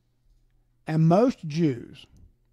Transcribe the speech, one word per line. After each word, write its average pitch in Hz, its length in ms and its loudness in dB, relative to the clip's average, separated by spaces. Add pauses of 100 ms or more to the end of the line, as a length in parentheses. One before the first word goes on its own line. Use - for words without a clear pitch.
(880)
And 160 220 2
most 202 380 0
Jews, 147 600 -6 (460)